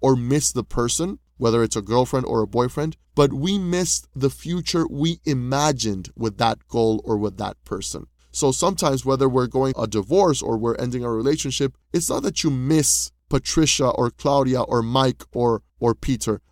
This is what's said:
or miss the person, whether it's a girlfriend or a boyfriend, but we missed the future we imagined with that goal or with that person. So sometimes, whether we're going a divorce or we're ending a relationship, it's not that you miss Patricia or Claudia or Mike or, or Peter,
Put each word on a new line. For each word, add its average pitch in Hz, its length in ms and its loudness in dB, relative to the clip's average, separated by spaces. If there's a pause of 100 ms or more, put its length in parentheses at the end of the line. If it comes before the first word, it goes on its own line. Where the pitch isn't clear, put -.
or 135 140 4
miss 127 360 0
the 123 120 -4
person, 160 560 -2 (180)
whether 117 260 4
it's 113 120 -2
a 113 60 -2
girlfriend 123 440 0
or 113 160 0
a 104 60 -2
boyfriend, 123 480 -2 (180)
but 143 200 4
we 175 240 -2
missed 180 580 -2
the 135 140 0
future 170 600 -4
we 165 360 -2
imagined 127 880 -2
with 113 220 -4
that 117 320 0
goal 113 340 2
or 110 140 -2
with 101 200 -4
that 101 280 -8
person. - 420 -8 (240)
So 139 200 0
sometimes, 151 520 0
whether 135 240 2
we're 127 200 2
going 131 300 0
a 113 100 -2
divorce 131 540 2
or 113 160 -2
we're 113 180 -2
ending 123 280 -4
a 120 80 -4
relationship, 135 640 -2 (160)
it's 175 180 -2
not - 140 -4
that 147 200 -4
you 160 60 2
miss 139 600 0 (180)
Patricia 139 600 2
or 120 220 0
Claudia 135 500 2
or 120 200 0
Mike 123 420 0 (100)
or, 117 300 0 (160)
or 117 140 2
Peter, 113 460 -2 (120)